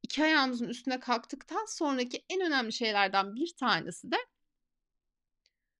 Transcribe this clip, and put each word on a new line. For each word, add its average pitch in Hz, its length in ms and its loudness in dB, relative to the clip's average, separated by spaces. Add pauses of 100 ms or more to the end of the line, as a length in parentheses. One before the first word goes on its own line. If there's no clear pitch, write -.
iki - 220 0
ayağımızın 262 440 2
üstüne 254 320 -4
kalktıktan 277 680 -4
sonraki 262 600 -2
en 381 120 -2
önemli 262 320 0
şeylerden 202 600 2
bir 302 220 -4
tanesi 214 540 0
de 320 60 2 (1600)